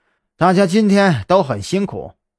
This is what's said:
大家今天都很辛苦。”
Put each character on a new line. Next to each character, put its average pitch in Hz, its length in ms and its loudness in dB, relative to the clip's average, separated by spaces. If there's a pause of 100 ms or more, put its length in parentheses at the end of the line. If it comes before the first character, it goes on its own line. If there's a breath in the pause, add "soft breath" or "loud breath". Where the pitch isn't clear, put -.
(360)
大 180 180 2
家 196 140 2
今 208 200 0
天 190 400 2
都 190 140 2
很 131 180 -6
辛 185 240 -4
苦。” 95 300 -10 (260)